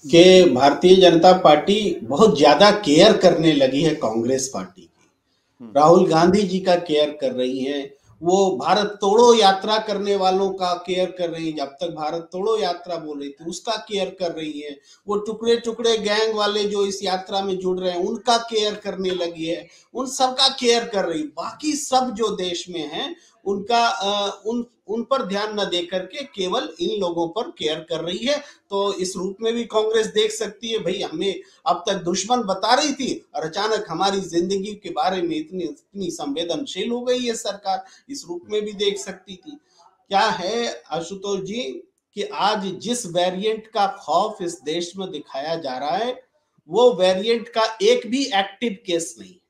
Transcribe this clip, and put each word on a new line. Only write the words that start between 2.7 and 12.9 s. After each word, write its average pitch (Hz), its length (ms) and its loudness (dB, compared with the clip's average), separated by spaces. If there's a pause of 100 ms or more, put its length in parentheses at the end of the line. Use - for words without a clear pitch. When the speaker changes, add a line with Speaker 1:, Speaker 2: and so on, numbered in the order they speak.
Speaker 1:
केयर 175 460 6
करने 160 360 4
लगी 135 280 2
है 156 140 2
कांग्रेस 117 580 -2
पार्टी 95 280 -10
की। - 280 -20 (520)
Speaker 2:
हम्म। 113 160 -18
Speaker 1:
राहुल 170 300 8
गांधी 180 360 4
जी 180 160 -2
का 185 160 2
केयर 151 460 0
कर 131 100 -2
रही 127 280 -4
है, 139 360 -6 (280)
वो 185 340 2
भारत 185 280 0
तोड़ो 226 480 6
यात्रा 202 440 4
करने 202 380 -2
वालों 190 340 2
का 185 240 -2
केयर 180 440 -4
कर 170 120 -4
रही 165 220 -6
है, 151 60 -8
जब 139 80 -4
तक 170 220 -10
भारत 156 440 -8
तोड़ो 208 260 -2
यात्रा 175 380 -4